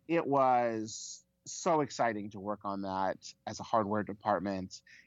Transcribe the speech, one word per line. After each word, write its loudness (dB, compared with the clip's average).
it 2
was 2
so 0
exciting 0
to -12
work -4
on -4
that 0
as -8
a -8
hardware 2
department. -2